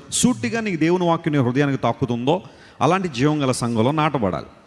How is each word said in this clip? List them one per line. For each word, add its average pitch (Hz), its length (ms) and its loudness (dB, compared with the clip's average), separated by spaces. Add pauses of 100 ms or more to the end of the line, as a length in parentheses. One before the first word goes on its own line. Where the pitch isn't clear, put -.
(120)
సూటిగా 233 500 0
నీకు 190 180 -2
దేవుని 175 240 2
వాక్యం 165 300 0
నీ 147 60 2
హృదయానికి 131 420 0
తాకుతుందో, 123 600 -2 (400)
అలాంటి 180 260 2
జీవం 147 360 0
గల 131 80 2
సంఘంలో 117 400 0
నాటబడాలి. 139 540 0 (220)